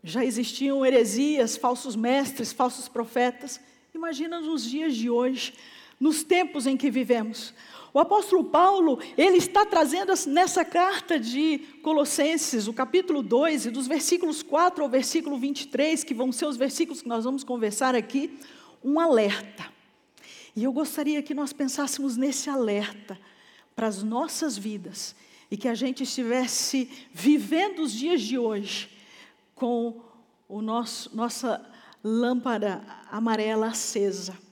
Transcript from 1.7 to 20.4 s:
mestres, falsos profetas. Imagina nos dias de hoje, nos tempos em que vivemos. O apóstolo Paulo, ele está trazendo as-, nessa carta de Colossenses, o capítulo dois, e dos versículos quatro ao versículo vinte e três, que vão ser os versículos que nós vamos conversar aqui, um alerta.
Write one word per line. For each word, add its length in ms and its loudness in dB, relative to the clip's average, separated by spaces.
mestres, 560 0
falsos 360 -2
profetas. 720 -2
Imagina 460 -6
nos 240 -4
dias 320 -2
de 140 -2
hoje, 440 0
nos 240 2
tempos 420 2
em 120 2
que 120 2
vivemos. 640 -2
O 60 6
apóstolo 440 4
Paulo, 560 4
ele 200 8
está 280 4
trazendo 460 2
as-, 140 2
nessa 380 2
carta 560 0
de 400 0
Colossenses, 880 0
o 60 -6
capítulo 480 0
dois, 440 2
e 60 -4
dos 160 -4
versículos 560 0
quatro 400 2
ao 60 0
versículo 480 0
vinte 240 -4
e 60 -12
três, 360 0
que 100 -6
vão 180 -2
ser 140 -4
os 120 -4
versículos 440 -2
que 60 -12
nós 180 -2
vamos 180 -2
conversar 500 0
aqui, 460 -2
um 160 2
alerta. 680 2